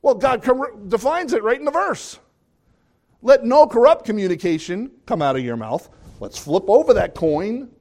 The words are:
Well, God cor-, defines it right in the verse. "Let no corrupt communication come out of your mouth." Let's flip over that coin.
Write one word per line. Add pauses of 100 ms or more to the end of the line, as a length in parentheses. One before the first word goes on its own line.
Well,
God
cor-, (100)
defines
it
right
in
the
verse. (1000)
"Let
no
corrupt
communication (140)
come
out
of
your
mouth." (320)
Let's
flip
over
that
coin.